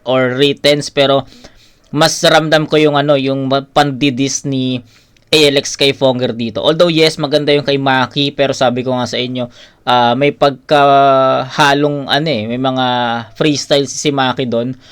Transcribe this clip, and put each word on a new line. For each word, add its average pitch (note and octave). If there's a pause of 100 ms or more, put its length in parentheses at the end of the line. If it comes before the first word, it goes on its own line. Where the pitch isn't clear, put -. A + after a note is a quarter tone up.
or C3 (140)
writtens, C#3+
pero C3+ (640)
mas D#3
ramdam D#3+
ko -
yung D3+
ano, D3
yung C3+
ma-, C3+
pandidis C3+
ni C3 (480)
A D3+
L C#3+
X -
kay C#3
Fonger B2+
dito. A2+
Although, E3
yes, D#3+
maganda D3
yung C#3+
kay C#3
Maki, C3+
pero C3+
sabi B2
ko B2+
nga A#2+
sa B2+
inyo, B2 (400)
ah, B2
may C#3+
pagkahalong, C#3
ano D3
eh, A#2+
may B2
mga C3 (540)
freestyle C#3+
si -
Maki C3
doon. A#2+ (160)